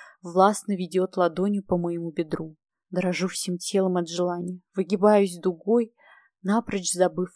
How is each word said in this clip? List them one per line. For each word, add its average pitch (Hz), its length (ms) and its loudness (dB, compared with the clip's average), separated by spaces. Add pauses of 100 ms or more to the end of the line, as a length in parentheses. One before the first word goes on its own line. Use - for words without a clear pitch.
(220)
властно 190 540 2
ведет 180 420 -2
ладонью 185 460 0
по 180 140 0
моему 170 340 -4
бедру. 160 460 -6 (340)
Дрожу 180 380 -2
всем - 280 -6
телом 190 380 0
от 175 140 -2
желания, 175 520 -4 (140)
выгибаюсь 190 640 4
дугой, 202 560 0 (480)
напрочь 202 480 -2
забыв 180 440 0